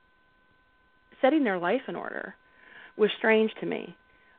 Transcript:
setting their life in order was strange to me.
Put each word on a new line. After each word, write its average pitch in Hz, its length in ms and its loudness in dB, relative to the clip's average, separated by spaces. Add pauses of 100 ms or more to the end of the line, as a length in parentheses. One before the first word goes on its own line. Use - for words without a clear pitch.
(1200)
setting 285 240 4
their 190 140 0
life 185 300 -2
in 180 100 -8
order - 360 -10 (640)
was 208 220 4
strange 220 420 2
to - 60 -8
me. - 280 -8 (460)